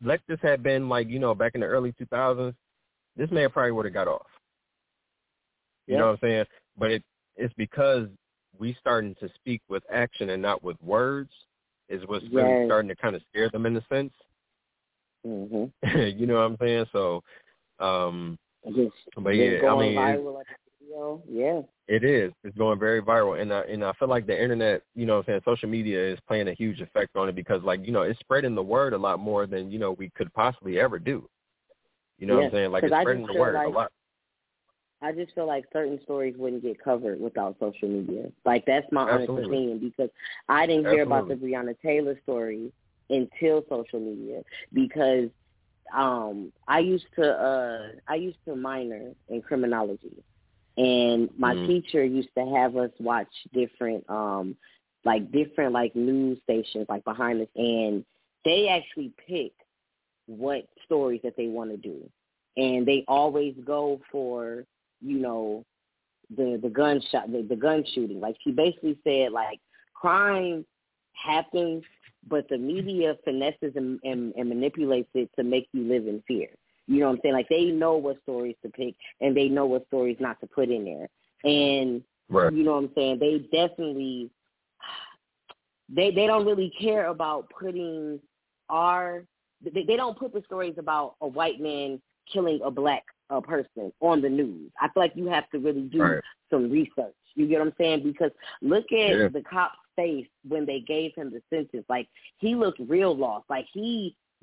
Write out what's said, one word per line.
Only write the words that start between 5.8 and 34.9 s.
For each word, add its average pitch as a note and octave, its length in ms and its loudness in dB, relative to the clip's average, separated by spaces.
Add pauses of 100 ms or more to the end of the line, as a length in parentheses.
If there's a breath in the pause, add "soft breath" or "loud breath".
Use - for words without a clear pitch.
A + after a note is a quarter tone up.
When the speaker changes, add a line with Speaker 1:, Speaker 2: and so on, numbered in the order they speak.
Speaker 1:
You B2+ 60 0
Speaker 2:
Yep. C#3 60 4
Speaker 1:
know A2+ 80 6
what A2 60 4
I'm G#2 80 -6
saying? A2 240 2 (320)
But A2 140 0
it, A2 120 -2 (320)
it's A#2 200 -6
because B2 520 0 (500)
we A2+ 220 -6
starting A2 360 0
to F#2+ 200 -12
speak A#2+ 340 -6
with G2 200 -4
action A2 420 -2
and F#2+ 100 -4
not G2+ 220 -2
with F2 180 -8
words B2+ 500 0 (560)
is F#2+ 180 -10
what's G2 200 -6
really B2+ 240 4
Speaker 2:
Yes. B2 180 4
Speaker 1:
starting G#2+ 220 2
to F#2 60 -8
kinda G2 240 -4 (100)
scare A2 200 0
them A2+ 160 -2
in A2+ 120 0
a A2 100 -6
sense. C3+ 260 -2 (1120)
Speaker 2:
Mm-hmm. G#2+ 400 -6 (160)
Speaker 1:
<laughs> G#2 380 0
You A#2+ 80 0
know A#2+ 80 4
what A2+ 80 6
I'm A2+ 140 0
saying? A#2 340 0
So, F2+ 320 0 (560 soft breath)
um, F2 580 -2 (280)
Speaker 2:
Just, A2+ 300 0 (200)
Speaker 1:
but G2+ 160 -2
Speaker 2:
just G#2+ 60 4
Speaker 1:
yeah, A#2+ 200 4
I A2+ 40 -2
Speaker 2:
going B2 180 6
Speaker 1:
mean, C3+ 180 2
it C#3 220 2
Speaker 2:
viral C#3+ 140 -6
like C3+ 160 -14
a - 340 -20
video. D3+ 440 -10
Yeah. C#3+ 340 -2 (260)
Speaker 1:
It G#2+ 160 2
is. A#2+ 280 4 (120)
It's G#2 140 -12
going A2 200 2
very A2 240 2
viral. G2+ 400 2
And G#2 100 -4
I, G2+ 100 0
and G#2 220 -6
I F#2+ 100 -2
feel C3+ 140 -2
like A#2+ 200 0
the F#2+ 120 2
internet, A#2 440 2 (120)
you A#2 120 -4
know G#2+ 100 4
what F#2+ 100 -2
I'm G#2+ 60 0
saying, F#2+ 120 0
social A#2 240 0
media G#2+ 300 0 (140)
is F2 140 -10
playing G#2+ 220 -2
a F2 40 -2
huge G#2+ 280 -4
effect F#2+ 340 -2
on G2 140 0
it F2+ 60 -4
because, F#2 280 -2
like, F#2+ 220 -2
you A#2 60 -6
know, G2+ 120 2
it's A2 160 -2
spreading C3 340 0
the G2+ 80 -2
word A#2+ 320 2
a G2+ 40 0
lot F#2+ 220 0
more G2+ 280 -2
than, F#2+ 240 -6
you A2 80 -6
know, F#2+ 140 -2
we F#2+ 180 -10
could F#2+ 220 -6
possibly G#2+ 460 0
ever A2+ 200 2
do. F#2 280 -6 (920)
You F#2+ 80 -8
know G2+ 80 4
what C#3+ 100 6
I'm B2 60 -2
Speaker 2:
Yeah, G#2 60 0
Speaker 1:
saying? F#2+ 140 0
Like, F#2 120 0
Speaker 2:
'cause D#3 80 2
Speaker 1:
it's D#3 60 4
Speaker 2:
I E3+ 60 4
Speaker 1:
spreading B2 200 0
Speaker 2:
just A2 40 -10
Speaker 1:
the - 60 -6
Speaker 2:
feel - 80 4
Speaker 1:
word - 140 2
a - 20 0
Speaker 2:
like D3 160 0
Speaker 1:
lot. A2+ 180 -2 (1080)